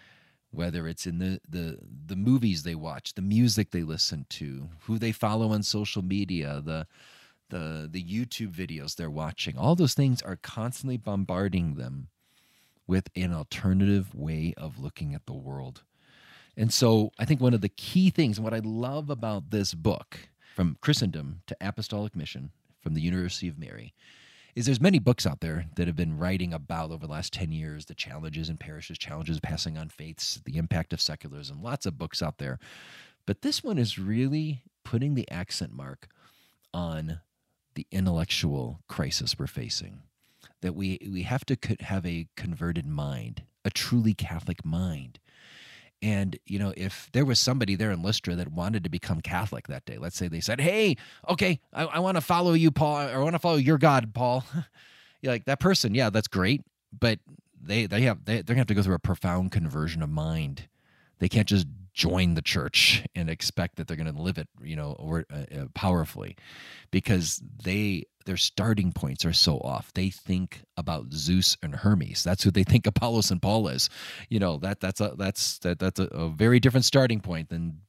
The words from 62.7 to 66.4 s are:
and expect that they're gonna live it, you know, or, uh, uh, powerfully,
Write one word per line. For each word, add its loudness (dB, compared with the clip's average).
and -2
expect -2
that -6
they're -4
gonna -2
live -2
it, -8
you -6
know, -4
or, -2
uh, -8
uh, -8
powerfully, 0